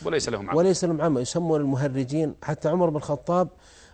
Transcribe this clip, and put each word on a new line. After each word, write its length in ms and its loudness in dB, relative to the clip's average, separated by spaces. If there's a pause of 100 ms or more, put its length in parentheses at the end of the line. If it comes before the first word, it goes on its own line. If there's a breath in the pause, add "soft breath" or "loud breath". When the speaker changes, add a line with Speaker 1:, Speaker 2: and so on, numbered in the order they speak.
Speaker 1:
وليس 240 0
لهم 200 -4
عمل. 100 2
Speaker 2:
وليس 260 4
لهم 180 0
عمل، 200 2
يسمون 380 0
المهرجين. 800 -2
حتى 260 -4
عمر 220 2
بن 60 -4
الخطاب 520 -2 (440 loud breath)